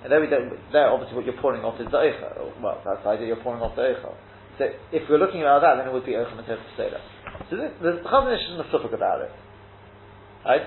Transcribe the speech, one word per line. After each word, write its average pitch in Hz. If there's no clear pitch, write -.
And 131
there 151
we 151
don't, 127
there 135
obviously 127
what 123
you're 127
pouring 120
off 113
is 117
the -
oicha. -
Well, 104
that's -
the -
idea 113
you're 113
pouring 117
off 110
the 127
oicha. -
So -
if 156
we're 151
looking 185
at 143
that, 135
then 131
it 131
would 127
be 127
oicha 110
Matech 113
Pesela. -
So 175
this, 277
the 170
Chazon 254
Ish -
is 170
mafsufik 117
about 90
it. -
Right? 139